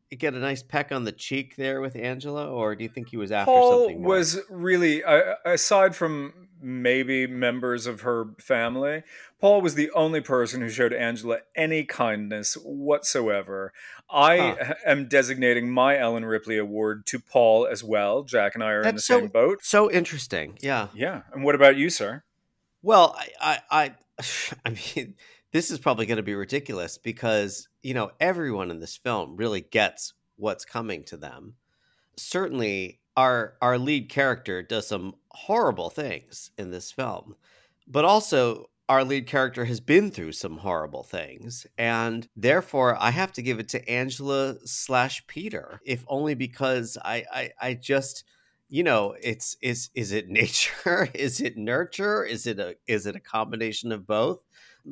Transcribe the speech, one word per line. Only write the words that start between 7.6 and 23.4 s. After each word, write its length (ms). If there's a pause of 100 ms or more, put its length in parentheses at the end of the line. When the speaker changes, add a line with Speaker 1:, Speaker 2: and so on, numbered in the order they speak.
Speaker 2:
of 160
her 260 (120)
family, 640 (380)
Paul 200
was 140
the 160
only 300
person 400
who 80
showed 240
Angela 460 (160)
any 280
kindness 800
whatsoever. 1080 (360)
I 280
Speaker 1:
Huh. 180 (140)
Speaker 2:
h-, 60 (100)
am 220
designating 600
my 280
Ellen 260
Ripley 340
Award 500
to 120
Paul 480
as 160
well. 400
Jack 320
and 80
I 80
are 60
in 60
Speaker 1:
That's 120
Speaker 2:
the 60
Speaker 1:
so, 180
Speaker 2:
same 100
boat. 360
Speaker 1:
so 260
interesting. 720
Yeah. 320
Speaker 2:
Yeah. 300 (100)
And 100
what 120
about 200
you, 140
sir? 340 (580)
Speaker 1:
Well, 360 (240)